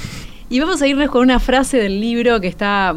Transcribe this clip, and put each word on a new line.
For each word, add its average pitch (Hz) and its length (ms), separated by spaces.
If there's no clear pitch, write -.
Y 247 80
vamos 320 220
a 277 60
irnos 277 240
con 247 100
una 254 180
frase 262 380
del 202 240
libro 233 400
que 185 60
está 196 500